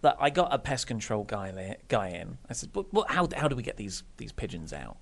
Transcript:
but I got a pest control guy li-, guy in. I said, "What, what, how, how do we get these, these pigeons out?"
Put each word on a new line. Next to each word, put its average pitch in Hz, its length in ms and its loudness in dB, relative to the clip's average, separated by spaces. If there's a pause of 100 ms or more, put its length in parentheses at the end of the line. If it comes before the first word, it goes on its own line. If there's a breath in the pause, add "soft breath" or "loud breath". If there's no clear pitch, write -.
but 143 180 6
I 143 100 4
got 165 240 2
a 135 60 2
pest 127 280 -4
control 110 360 -2
guy 101 280 -6
li-, 95 240 -8 (120)
guy 101 220 2
in. 85 280 -10 (120)
I - 40 -8
said, - 200 -8
"What, 196 200 -6
what, 208 180 8
how, 175 240 4
how 147 120 2
do 139 80 2
we 120 80 -4
get - 140 -6
these, 101 260 -6 (140)
these - 140 -10
pigeons 85 400 -6
out?" 67 300 -10